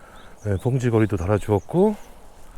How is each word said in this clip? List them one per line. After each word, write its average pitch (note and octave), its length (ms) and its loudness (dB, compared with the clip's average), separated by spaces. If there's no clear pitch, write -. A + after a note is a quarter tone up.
네, G2+ 160 0
봉지거리도 A2+ 560 0
달아주었고, G#2+ 760 0